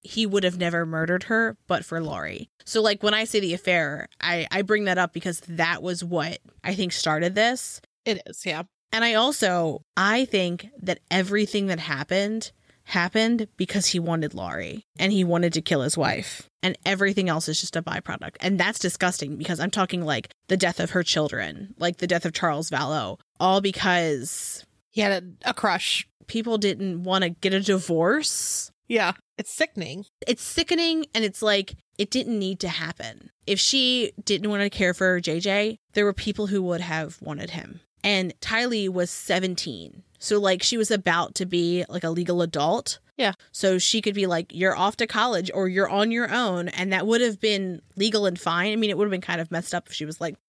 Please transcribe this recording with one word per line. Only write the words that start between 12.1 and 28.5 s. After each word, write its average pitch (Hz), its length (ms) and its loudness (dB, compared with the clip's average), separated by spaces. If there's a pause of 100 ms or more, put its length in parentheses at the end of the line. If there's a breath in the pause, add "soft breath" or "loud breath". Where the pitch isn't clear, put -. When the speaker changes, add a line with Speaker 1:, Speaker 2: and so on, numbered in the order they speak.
Speaker 1:
happened 220 720 2
because 185 320 0
he 180 100 0
wanted 165 340 0
Lori 87 520 -8 (120)
and 190 140 0
he 190 140 4
wanted 170 300 2
to 160 60 -2
kill 160 220 0
his 147 160 0
wife. - 500 -2 (140)
And 185 240 -2
everything 190 420 2
else 160 200 0
is 156 120 -2
just - 140 -4
a 165 80 -2
byproduct. - 560 -8
And 185 220 2
that's 196 180 0
disgusting 175 560 -2
because 160 240 -4
I'm 160 140 -4
talking, 180 320 0
like, 139 260 -4 (160)
the 190 100 2
death 175 220 2
of 170 120 -2
her 180 120 2
children, 151 800 -2
like, 175 160 0
the 180 100 -4
death 170 180 2
of 165 80 -2
Charles 160 380 -2
Vallow, 135 480 -2 (220)
all 190 200 6
because 175 1040 0 (260)
Speaker 2:
He 220 100 -4
had 196 240 0 (200)
a, 175 60 -2
a - 40 -2
crush. - 520 0 (200)
Speaker 1:
people 226 320 0
didn't 190 440 -2
wanna 185 280 2
get 190 240 0
a 196 60 2
divorce. 190 1120 2 (180)